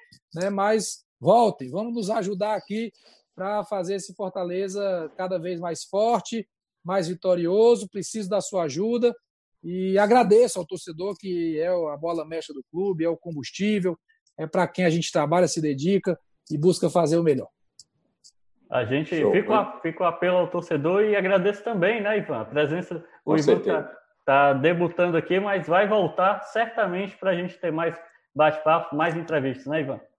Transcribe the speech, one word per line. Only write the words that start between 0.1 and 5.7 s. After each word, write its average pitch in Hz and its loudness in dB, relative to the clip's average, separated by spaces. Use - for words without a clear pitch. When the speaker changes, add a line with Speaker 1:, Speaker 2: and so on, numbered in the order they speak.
Speaker 1:
né? 185 -4
Mas 202 -2
voltem, 180 4
vamos 226 -6
nos 208 -4
ajudar 208 -2
aqui 208 -6
pra 202 -4
fazer 196 -6
esse 190 -10
Fortaleza 185 -6
cada 185 -4
vez 175 -6
mais 170 -8